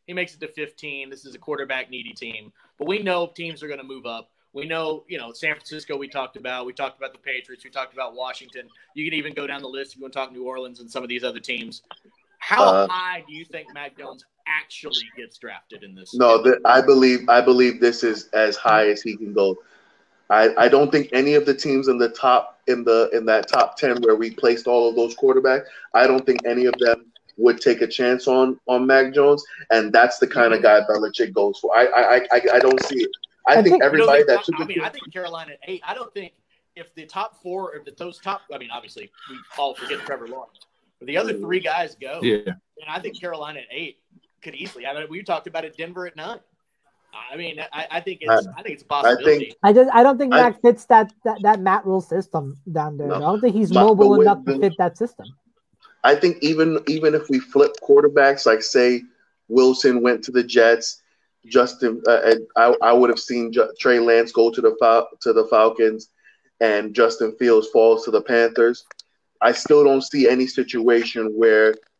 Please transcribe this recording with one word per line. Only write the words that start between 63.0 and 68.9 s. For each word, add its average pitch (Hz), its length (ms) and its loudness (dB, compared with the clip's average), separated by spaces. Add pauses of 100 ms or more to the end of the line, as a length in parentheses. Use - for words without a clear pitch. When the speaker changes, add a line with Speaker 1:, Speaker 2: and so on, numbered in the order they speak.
Speaker 2:
have 113 100 -2
seen 117 340 -6
Ju-, 113 280 0
Trey 123 200 2
Lance 117 300 2
go 117 200 2
to 123 100 -6
the 110 180 2
Fal-, 117 300 2 (140)
to 117 100 0
the 110 160 2
Falcons, 110 640 0 (500)
and 104 340 -2
Justin 113 440 0
Fields 113 300 2
falls 113 360 4
to 120 60 -6
the 107 120 2
Panthers. 117 640 0 (560)